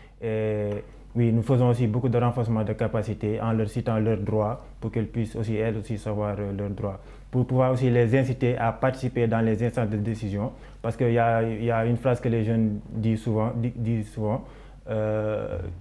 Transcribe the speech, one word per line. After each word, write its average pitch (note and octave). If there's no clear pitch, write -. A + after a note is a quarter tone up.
Et G#2+
oui, A#2+
nous A2+
faisons B2
aussi A#2+
beaucoup A#2+
de A#2+
renforcement A#2
de G#2+
capacités G#2+
en A2+
leur A2
citant A2+
leurs G#2+
droits G#2+
pour A2+
qu'elles A2
puissent A2
aussi, A2
elles A2
aussi, G#2+
savoir, G#2
euh, G2+
leurs G2+
droits. G2
Pour B2+
pouvoir B2+
aussi B2+
les A#2+
inciter B2
à A2+
participer B2+
dans A2+
les A2+
instances A#2
de G#2+
décision, G#2
parce A2+
qu'il A#2+
y A#2
a, A#2
il A2+
y A#2
a A2+
une A#2+
phrase B2
que B2+
les A2+
jeunes A2
disent A2
souvent, A2
di-, A#2+
disent A2+
souvent, G#2+
euh, « G#2+